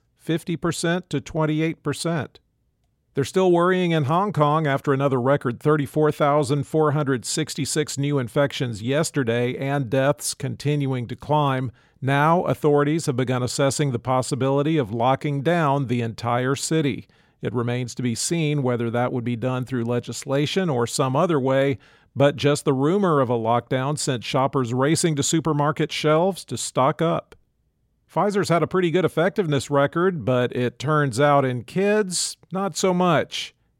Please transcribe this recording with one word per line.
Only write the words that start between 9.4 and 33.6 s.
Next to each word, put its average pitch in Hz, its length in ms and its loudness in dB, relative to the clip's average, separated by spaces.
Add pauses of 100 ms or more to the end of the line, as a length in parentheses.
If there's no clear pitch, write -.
and 139 360 -4
deaths 135 420 0
continuing 135 760 -4
to 127 60 -10
climb. 135 580 -2 (280)
Now, 147 440 2
authorities 147 600 2
have 135 120 -2
begun 127 260 0
assessing 139 500 0
the 117 60 -2
possibility 135 800 0
of 110 160 -2
locking 135 480 0
down 143 460 0
the 120 120 0
entire 120 560 -2
city. 156 500 -2 (360)
It - 100 -4
remains 123 420 -4
to - 80 -8
be 123 120 0
seen 147 480 -2
whether 120 280 0
that 120 220 0
would 127 100 -4
be 120 140 -4
done 127 300 -4
through 120 180 -4
legislation 139 840 -2
or 120 160 0
some 131 280 -2
other 165 240 2
way, 135 380 2 (400)
but 139 180 4
just 143 300 0
the 147 80 2
rumor 156 480 2
of 123 80 2
a 120 100 0
lockdown 127 600 0
sent 127 260 -2
shoppers 131 480 0
racing 151 440 2
to 139 60 0
supermarket 151 720 0
shelves 160 540 0
to 120 100 -8
stock 143 460 0
up. 165 340 -4 (760)
Pfizer's 190 360 0
had 170 140 2
a 151 40 0
pretty 180 240 0
good 170 140 2
effectiveness 160 640 0
record, 143 540 0
but 123 320 2
it 120 220 -2
turns 139 420 0
out 143 240 4
in 123 180 -2
kids, 196 760 -2 (120)
not 190 240 -4
so 185 200 2
much. 175 600 0 (260)